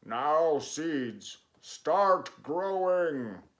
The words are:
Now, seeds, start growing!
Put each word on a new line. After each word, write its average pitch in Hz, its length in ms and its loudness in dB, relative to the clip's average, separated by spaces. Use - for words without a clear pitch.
Now, 147 540 2
seeds, 131 800 -6
start - 800 2
growing! 175 960 -2